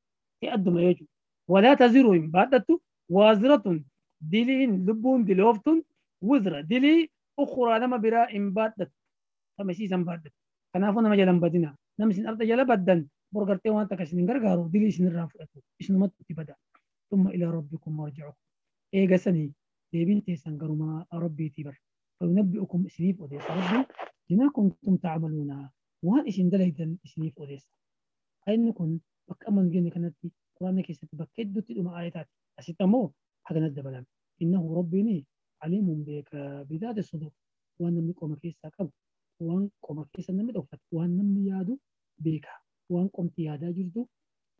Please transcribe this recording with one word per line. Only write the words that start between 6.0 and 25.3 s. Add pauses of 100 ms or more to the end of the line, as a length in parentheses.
wizra,
dilii, (280)
ukhraa
nama
biraa
hin
baadhattu. (680)
Tamasiisan
baadhattu. (380)
Kanaafuu
nama
jala
hin
badinaa. (220)
Namni
isin
arda
jala
baddan, (260)
bor
gartee
waan
takka
isin
hin
gargaaru, (100)
dilii
isin
irraa
fudhatu. (180)
Isinumatti
itti
bada. (560)
ثم
إلى
ربكم
مرجعكم. (560)
Eega
sanii, (400)
deebiin
teessan
garumaa
Rabbiitii
bar. (440)
فينبئكم
isiniif
odeessa
Rabbiin, (440)
بما
كنتم
تعملون. (340)